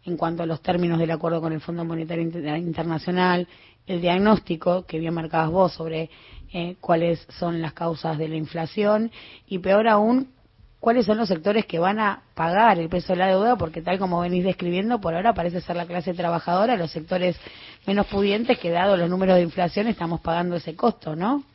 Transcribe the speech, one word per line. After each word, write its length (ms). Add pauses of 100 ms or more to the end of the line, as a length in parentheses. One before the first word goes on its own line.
en 140
cuanto 260
a 20
los 160
términos 380
del 120
acuerdo 300
con 120
el 80
Fondo 240
Monetario 380
Inter-, 340
Internacional, 920 (400)
el 140
diagnóstico 840
que 140
bien 140
marcabas 380
vos 220
sobre, 360 (440)
eh, 280
cuáles 440 (140)
son 220
las 120
causas 440
de 100
la 80
inflación, 760 (360)
y 100
peor 300
aún, 460 (480)
cuáles 240
son 120
los 120
sectores 360
que 140
van 200
a 240 (100)
pagar 460
el 100
peso 240
de 60
la 80
deuda, 280
porque 260
tal 180
como 200
venís 240
describiendo, 560
por 140
ahora 200
parece 280
ser 140
la 100
clase 280
trabajadora, 640
los 160
sectores 480 (460)
menos 220
pudientes, 520
que 120
dado 260
los 120
números 260
de 80
inflación 440
estamos 340
pagando 340
ese 200
costo, 400
¿no? 280 (120)